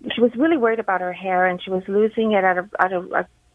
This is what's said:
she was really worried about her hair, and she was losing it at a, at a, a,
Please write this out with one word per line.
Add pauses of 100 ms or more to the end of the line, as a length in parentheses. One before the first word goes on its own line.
(140)
she
was
really
worried
about
her
hair,
and
she
was
losing
it
at
a, (100)
at
a,
a, (280)